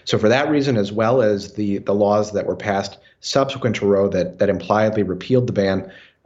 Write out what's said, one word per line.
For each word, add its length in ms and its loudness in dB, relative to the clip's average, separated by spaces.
So 120 -2
for 120 2
that 200 2
reason, 280 2
as 160 -2
well 280 2
as 320 0
the, 260 -4
the 140 -4
laws 380 2
that 140 -4
were 100 -2
passed 420 -4
subsequent 580 -2
to 80 -4
Roe 220 4
that, 320 -4
that 80 2
impliedly 560 0
repealed 440 0
the 60 -4
ban, 380 0